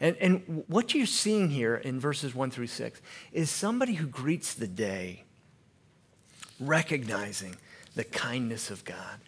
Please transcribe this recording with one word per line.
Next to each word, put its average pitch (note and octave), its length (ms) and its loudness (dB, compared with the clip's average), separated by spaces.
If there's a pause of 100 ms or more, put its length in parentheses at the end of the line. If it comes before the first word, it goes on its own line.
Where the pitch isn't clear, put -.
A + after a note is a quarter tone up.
And, E3+ 180 4
and F3+ 500 4
what G#3+ 260 2
you're C4+ 120 4
seeing G3+ 440 4
here A#2 240 2
in B2+ 240 -4
verses C#3 360 -2
one C3 180 0
through A#2+ 160 -6
six - 340 -8 (300)
is D#3+ 180 2
somebody A#3+ 440 0
who D#3+ 120 0
greets C3+ 480 0
the A2+ 140 -4
day F#2 560 -4 (1400)
recognizing A2 960 0 (400)
the A2+ 80 0
kindness A#2+ 680 -2
of G2 140 -8
God. F#2 440 -10